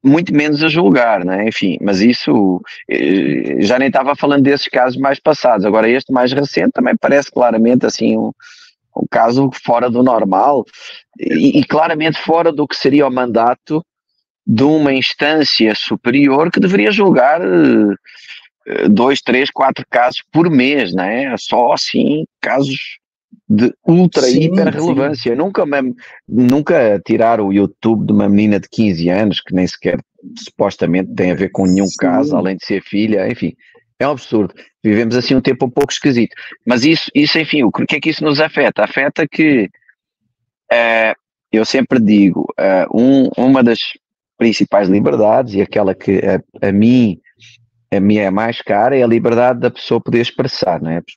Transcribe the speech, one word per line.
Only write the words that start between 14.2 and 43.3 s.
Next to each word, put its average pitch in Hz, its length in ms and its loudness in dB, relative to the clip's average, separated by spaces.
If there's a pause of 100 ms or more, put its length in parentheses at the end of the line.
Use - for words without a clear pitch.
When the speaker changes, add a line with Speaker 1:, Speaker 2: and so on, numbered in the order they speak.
Speaker 1:
de 110 180 2
uma 147 300 2
instância 135 840 0
superior 139 760 0
que - 80 -2
deveria 202 320 2
julgar, 170 500 2
eh, 120 1500 -2
dois, 120 320 2
três, 127 300 -2
quatro 135 380 -2
casos 123 420 -2
por 170 180 2
mês, 131 440 0
né? 113 440 -4
Só 123 360 0
assim, 151 520 -2 (160)
casos 135 580 -6 (480)
de 107 240 2 (140)
ultra, 170 380 2
Speaker 2:
Sim, 131 200 2
Speaker 1:
hiper 180 300 0
Speaker 2:
sim. 147 60 -6
Speaker 1:
relevância. 139 560 -2
Nunca, 190 280 -2
uma, 143 180 -2 (460)
nunca 123 800 2
tirar 113 340 2
o 98 140 -2
YouTube 104 540 0
de 110 40 -2
uma 104 160 2
menina 101 320 2
de - 80 -12
quinze 87 420 -2
anos, 98 300 0
que - 140 -12
nem 92 140 0
sequer 90 320 -4 (380)
supostamente 92 760 -4
tem 90 180 -2
a 80 40 -2
ver 90 140 -4
com 95 180 -2
nenhum 95 180 2
Speaker 2:
Sim. 92 140 -8
Speaker 1:
caso, 139 360 -2
além 95 200 -2
de - 100 -16
ser 95 160 -4
filha, 104 480 -2
enfim, 98 240 -6 (460)
é 131 80 0
um 147 40 -2
absurdo. 113 420 -4 (300)
Vivemos 110 320 0
assim 127 200 0
um 127 60 2
tempo 131 240 -2
um 123 40 -6
pouco 139 220 -2
esquisito. 120 420 -2 (320)
Mas 120 200 0
isso, 160 280 0
isso, 147 240 0
enfim, 151 240 -2
o 147 100 2
que 156 260 -4
é - 20 -6
que 160 100 -4
isso 156 140 -6
nos 147 160 0
afeta? 147 440 0
Afeta 143 440 -2
que, 139 420 0 (1040)
eh, 113 420 0 (380)
eu 110 140 2
sempre 135 340 -2
digo, 101 480 2 (100)
eh, 95 340 0
um, 131 460 2